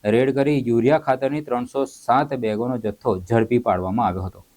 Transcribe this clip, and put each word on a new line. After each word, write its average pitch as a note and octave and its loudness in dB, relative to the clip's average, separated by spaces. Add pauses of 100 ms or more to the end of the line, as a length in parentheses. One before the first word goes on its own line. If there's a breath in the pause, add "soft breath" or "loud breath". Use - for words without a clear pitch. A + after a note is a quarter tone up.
રેડ A#2+ 2
કરી C#3 0
યુરિયા A#2+ 4
ખાતરની C3+ -2
ત્રણસો B2 -4
સાત C#3 0
બેગોનો A#2+ -2
જથ્થો G#2+ -4
ઝડપી A2+ 0
પાડવામાં G2+ 0
આવ્યો F#2 -2
હતો. - -12 (100)